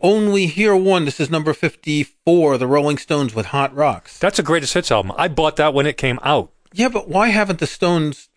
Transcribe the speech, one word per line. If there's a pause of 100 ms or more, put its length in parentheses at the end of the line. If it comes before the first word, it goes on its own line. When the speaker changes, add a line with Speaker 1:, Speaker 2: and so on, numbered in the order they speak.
Speaker 1:
only
here
one?
This
is
number
fifty-four,
the
Rolling
Stones
with
Hot
Rocks.
Speaker 2:
That's
a
greatest
hits
album.
I
bought
that
when
it
came
out. (220)
Speaker 1:
Yeah,
but
why
haven't
the
Stones,